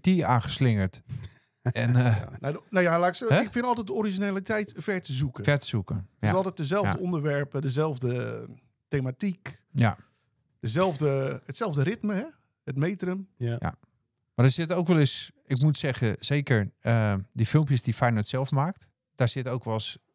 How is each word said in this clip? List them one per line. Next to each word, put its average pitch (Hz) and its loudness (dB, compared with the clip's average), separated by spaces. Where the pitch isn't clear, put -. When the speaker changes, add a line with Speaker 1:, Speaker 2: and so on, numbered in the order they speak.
Speaker 1:
T 180 2
aangeslingerd. 110 2
Speaker 2:
<laughs> - -14
Speaker 1:
En, 117 0
eh, 123 6
Speaker 2:
Ja, - -6
nou, 147 -4
do-, - -14
nou 185 4
ja, 170 4
laat 175 4
ik 175 -2
zo, 233 -6
Speaker 1:
Hè? 185 6
Speaker 2:
ik 214 -2
vind 240 -2
altijd 233 -2
de - -6
originaliteit 202 -2
ver 185 -4
te - -8
zoeken. 127 -4
Speaker 1:
Ver 143 4
te - -8
zoeken, - -4
Speaker 2:
Het 95 -6
is 110 0
Speaker 1:
ja. - 4
Speaker 2:
altijd 185 -2
dezelfde 190 0
Speaker 1:
Ja. 190 -6
Speaker 2:
onderwerpen, 147 -2
dezelfde 123 -4
thematiek. 143 -6
Speaker 1:
Ja. 120 2
Speaker 2:
Dezelfde, 139 0
hetzelfde 147 -2
ritme, 208 -2
hè? 208 -4
Het 131 -2
metrum. 185 -2
Speaker 3:
Ja. 120 -4
Speaker 1:
Ja. - -4
Maar 120 4
er 135 8
zit 165 -2
ook 175 0
wel 170 6
eens, - 2
ik 127 -2
moet 151 4
zeggen, 120 0
zeker, 127 0
eh, 110 2
die 113 0
filmpjes 143 2
die 117 -2
Feyenoord 113 2
zelf 131 -4
maakt, 147 -2
daar 120 2
zit 127 -6
ook 120 -4
wel 113 -4
eens - -6